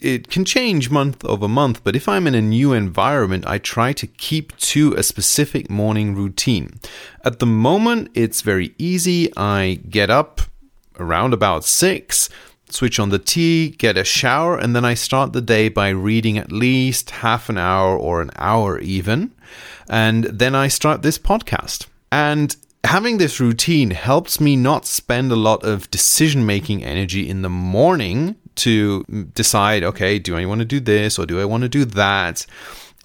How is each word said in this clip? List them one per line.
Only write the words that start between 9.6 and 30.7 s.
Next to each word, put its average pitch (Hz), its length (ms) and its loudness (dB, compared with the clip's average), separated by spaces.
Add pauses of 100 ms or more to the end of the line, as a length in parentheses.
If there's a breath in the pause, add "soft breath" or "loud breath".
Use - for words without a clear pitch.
get 101 220 2
up 143 300 0 (580)
around 87 340 0
about 95 320 0
six, - 640 0 (400 loud breath)
switch - 300 -2
on 101 100 -2
the 98 100 2
tea, 165 520 0
get 107 260 0
a 92 60 2
shower, 147 560 0
and 120 160 0
then 123 100 2
I 120 80 2
start 131 400 -2
the 127 80 -2
day 110 280 4
by 101 200 0
reading 107 480 0
at - 140 -6
least 127 580 0
half 117 400 -2
an 110 80 -2
hour 92 400 2
or 85 240 -2
an 76 140 -6
hour 101 440 0
even. 104 540 -2 (560 loud breath)
And 110 360 2
then 123 280 0
I 135 140 2
start 151 340 0
this 156 160 0
podcast. - 680 -4 (240)
And 147 440 0 (300)
having 220 320 0
this 165 240 0
routine 120 500 2
helps - 480 0
me 147 160 4
not 131 300 2
spend 127 480 -2
a - 20 2
lot 110 300 2
of 104 260 -2
decision-making 110 880 2
energy 90 460 -4
in 95 140 -4
the 92 80 -4
morning 113 880 0 (200)
to 104 460 2 (300)
decide, 104 500 2
okay, 101 340 0
do 87 200 -6
I 87 80 -4
want 104 140 -2
to 117 60 -2
do 139 140 -4